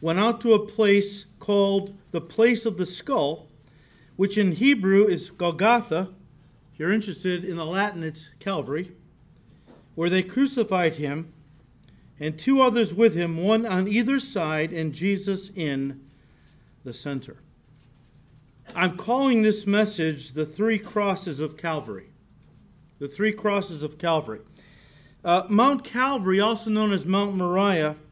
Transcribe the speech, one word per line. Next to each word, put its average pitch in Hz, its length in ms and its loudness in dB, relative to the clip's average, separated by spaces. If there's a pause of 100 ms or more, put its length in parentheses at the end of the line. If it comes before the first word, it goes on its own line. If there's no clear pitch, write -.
went 165 160 0
out 226 240 2
to 226 140 4
a 208 100 4
place 202 640 2 (140)
called 196 520 0 (200)
the - 80 -4
place 233 440 2
of 202 120 -2
the 180 100 -4
skull, 165 640 -4 (640)
which 196 240 0
in 190 140 4
Hebrew 202 560 4
is 170 220 -4
Golgotha." 185 800 0 (640)
If - 60 -18
you're 170 140 -2
interested 185 520 -4
in 180 120 -8
the 160 100 -6
Latin, 185 380 -4
it's 160 240 -10 (100)
Calvary, 165 540 -6 (1040)
"where 170 120 -2
they 185 140 2
crucified 185 720 0
him, 151 380 -6 (880)
and 156 180 -6
two 269 240 4
others 220 320 2
with 190 220 6
him, 170 220 -2
one 220 280 2
on 190 220 0
either 240 320 0
side, 160 520 -4
and 160 220 -4
Jesus 196 600 -2
in 139 440 -4 (840)
the 123 80 -12
center." - 460 -10 (1300)
I'm 175 240 0
calling 247 460 2
this 214 240 2
message 160 680 0
the 151 120 -4
Three 214 320 -2
Crosses 190 640 -4
of 156 160 -6
Calvary. 117 540 -8 (880)
The 143 80 -8
Three 208 240 0
Crosses 196 500 -2
of 151 160 -8
Calvary. 151 440 -2 (840)
Uh, 180 240 2
Mount 247 340 4
Calvary, 233 560 0
also 220 320 0
known 214 220 2
as 160 120 -2
Mount 196 300 0
Moriah, 180 600 2 (160)